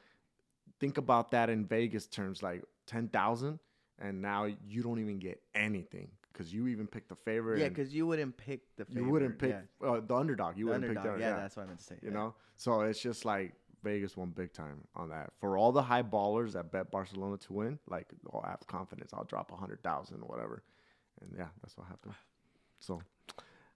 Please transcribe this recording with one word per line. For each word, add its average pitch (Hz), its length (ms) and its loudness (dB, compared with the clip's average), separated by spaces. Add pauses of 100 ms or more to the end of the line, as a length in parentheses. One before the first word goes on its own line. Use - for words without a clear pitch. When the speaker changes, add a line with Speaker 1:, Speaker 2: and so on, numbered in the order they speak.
(800)
Speaker 1:
think 139 180 0
about 120 340 6
that 117 180 6
in 107 160 4
Vegas 110 420 2
terms, 95 360 -4
like, 90 200 -2 (220)
ten 117 240 -4
thousand, 120 500 2 (400)
and 98 220 -6
now 101 240 0
you 104 380 -4
don't 117 160 0
even 104 200 -2
get 90 220 -8 (120)
anything 104 580 -2 (220)
'cause 85 200 -8
you 113 140 0
even 110 200 -2
picked - 220 -12
the 92 60 -12
favorite 110 440 2
Speaker 2:
Yeah, 151 80 4
Speaker 1:
and - 80 -4
Speaker 2:
'cause 139 180 -2
you 156 120 2
wouldn't 151 320 0
pick - 380 -10
the 107 140 -8
Speaker 1:
you 120 160 0
wouldn't 135 340 4
Speaker 2:
favorite, 120 220 2
Speaker 1:
pick, 92 80 -18 (120)
Speaker 2:
yeah. - 80 0
Speaker 1:
uh, 117 120 4
the 113 140 0
underdog. 107 420 2
You 107 80 0
Speaker 2:
The 113 80 4
Speaker 1:
wouldn't 127 180 0
pick - 40 2
the 110 40 0
Speaker 2:
underdog, 101 220 0
Speaker 1:
yeah. 113 80 2
Speaker 2:
yeah, 104 80 2
that's 98 180 -6
what 104 80 -8
I 95 40 -10
meant 90 120 -12
to - 60 -20
say, - 160 -14
Speaker 1:
You 104 80 -6
Speaker 2:
yeah. 101 40 -2
Speaker 1:
know? 107 220 -2 (220)
So 113 240 4
it's 107 200 2
just, 120 240 -2
like, 98 300 0 (280)
Vegas 101 340 -2
won 90 140 -4
big 87 200 -6
time 73 340 -10 (100)
on 85 140 -6
that. 78 300 -8
For 98 180 4
all 113 140 8
the 135 120 6
high 123 200 4
ballers 107 500 2
that 87 180 -6
bet 92 200 -2
Barcelona 98 460 -2
to - 160 -12
win, 117 340 -2
like, - 240 -6 (220)
oh, 53 100 -4
I - 60 -4
have - 180 -8
confidence. - 460 -8
I'll 101 120 -4
drop - 260 -4
a 87 40 -12
hundred 95 280 -8
thousand 71 400 -2
or 57 40 -12
whatever. 57 360 -6 (580)
And, - 160 -14
yeah, 87 120 -8 (120)
that's - 160 -18
what 90 100 -14
happened. 92 280 -14 (640)
So 87 220 -6 (720)